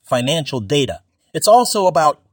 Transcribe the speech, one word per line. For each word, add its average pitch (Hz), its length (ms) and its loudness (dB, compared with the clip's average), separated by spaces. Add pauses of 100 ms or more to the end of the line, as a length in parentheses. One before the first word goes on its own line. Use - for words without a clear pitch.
financial 135 580 -4
data. 120 400 -4 (320)
It's 160 160 -4
also 220 380 4
about 156 340 0 (120)